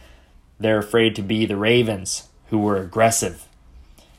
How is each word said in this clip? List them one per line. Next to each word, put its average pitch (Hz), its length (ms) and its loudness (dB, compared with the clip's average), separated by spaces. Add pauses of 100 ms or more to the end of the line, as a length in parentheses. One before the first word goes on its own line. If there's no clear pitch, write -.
(580)
They're 110 200 2
afraid 113 380 0
to 101 60 -6
be 107 240 -2
the 101 100 -2
Ravens, 107 720 0 (200)
who 110 100 0
were 104 180 2
aggressive. 95 680 -2 (720)